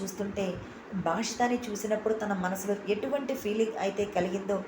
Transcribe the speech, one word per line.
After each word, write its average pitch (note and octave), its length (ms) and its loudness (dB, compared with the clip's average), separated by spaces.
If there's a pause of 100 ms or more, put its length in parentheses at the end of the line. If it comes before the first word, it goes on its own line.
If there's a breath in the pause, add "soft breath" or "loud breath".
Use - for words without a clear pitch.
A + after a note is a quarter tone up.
చూస్తుంటే, G3 500 -2 (400 loud breath)
భాషితాని A3 680 2 (120)
చూసినప్పుడు G#3+ 420 2
తన G3+ 200 0
మనసులో F#3+ 420 0 (140)
ఎటువంటి C4 460 0
ఫీలింగ్ G#3+ 440 2
అయితే G3 260 0
కలిగిందో, F#3+ 600 0